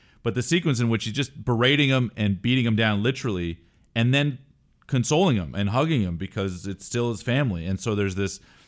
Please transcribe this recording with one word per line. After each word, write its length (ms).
But 120
the 80
sequence 380
in 80
which 160
he's 100
just 300
berating 440
him 280
and 240
beating 240
him 120
down 260
literally, 580
and 180
then 260
consoling 500
him 180
and 160
hugging 320
him 140
because 500
it's 180
still 260
his 120
family. 440
And 140
so 140
there's 200
this 260